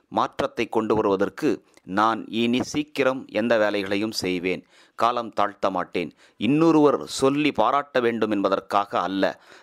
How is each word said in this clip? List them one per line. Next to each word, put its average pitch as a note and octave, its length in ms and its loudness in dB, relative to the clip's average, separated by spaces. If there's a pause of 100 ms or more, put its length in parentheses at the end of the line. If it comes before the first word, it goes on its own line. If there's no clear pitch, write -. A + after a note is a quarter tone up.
(120)
மாற்றத்தை A#2+ 580 -2
கொண்டு A2 260 0
வருவதற்கு, G2+ 540 0 (340)
"நான் G#2 440 0
இனி A#2 360 0
சீக்கிரம் C3 640 -2
எந்த A#2 300 0
வேலைகளையும் G#2 540 -2
செய்வேன், F2+ 540 -4 (300)
காலம் A#2 380 -2
தாழ்த்த G#2 360 -2
மாட்டேன், F2+ 420 -4 (260)
இன்னொருவர் D3 680 4
சொல்லி C#3 440 0
பாராட்ட C3 480 0
வேண்டும் A2+ 320 0
என்பதற்காக G2+ 680 0
அல்ல, F#2 420 -2 (220)